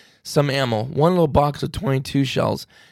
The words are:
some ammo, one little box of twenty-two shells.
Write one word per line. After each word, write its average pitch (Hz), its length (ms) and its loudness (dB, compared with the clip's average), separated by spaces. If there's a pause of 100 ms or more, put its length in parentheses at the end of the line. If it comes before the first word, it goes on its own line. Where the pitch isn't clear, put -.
(240)
some 143 260 0
ammo, 120 340 0
one 151 300 2
little 170 140 4
box 143 360 2
of - 80 -4
twenty-two 135 520 -2
shells. 120 420 -2 (260)